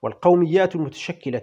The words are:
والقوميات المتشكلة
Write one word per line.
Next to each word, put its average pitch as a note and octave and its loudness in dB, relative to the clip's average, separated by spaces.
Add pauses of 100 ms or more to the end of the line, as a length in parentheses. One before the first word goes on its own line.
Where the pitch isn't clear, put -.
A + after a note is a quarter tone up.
والقوميات F3 2
المتشكلة C#3 -8